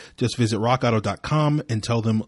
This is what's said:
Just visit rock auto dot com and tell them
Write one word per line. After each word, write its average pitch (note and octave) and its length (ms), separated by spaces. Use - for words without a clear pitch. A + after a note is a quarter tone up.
Just B2 200
visit A2+ 220
rock A#2+ 240
auto A#2 160
dot G2 240
com D3+ 460
and A2 140
tell A#2 200
them A2 260